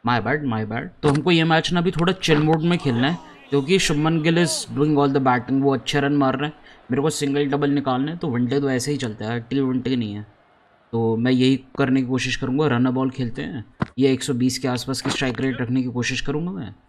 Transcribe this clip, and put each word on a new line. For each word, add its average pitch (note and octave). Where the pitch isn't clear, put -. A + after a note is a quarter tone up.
My A#2+
bad, D3
my A2+
bad। A2+
तो D3
हमको D3+
ये E3
match E3
ना F3
अभी E3+
थोड़ा E3+
चिल E3
mode D#3
में E3+
खेलना B2+
है, E3+
क्योंकि C#3+
शुभमन D#3+
गिल E3+
is -
doing D3
all C#3+
the C#3
batting, C3
वो C#3
अच्छे C3+
run C#3+
मार C3+
रहे D3
हैं। -
मेरे C3
को D#3
single C#3+
double C#3+
निकालना C#3
है, E3+
तो E3+
वनडे B2
तो C#3
ऐसे B2+
ही D3
चलता A2
है, A#2+
टी A#2
ट्वेंटी C3
नहीं G#2+
है। G#2
तो A2+
मैं A#2+
यही C3
करने C3+
की B2
कोशिश B2+
करूँगा, C3+
run B2+
बॉल C3
खेलते B2+
हैं। D#3
ये C3+
एक B2+
सौ C#3+
बीस B2+
के C3+
आसपास B2+
की C#3
strike B2
rate C3
रखने B2+
की B2+
कोशिश B2
करूँगा D#3+
मैं। D#3+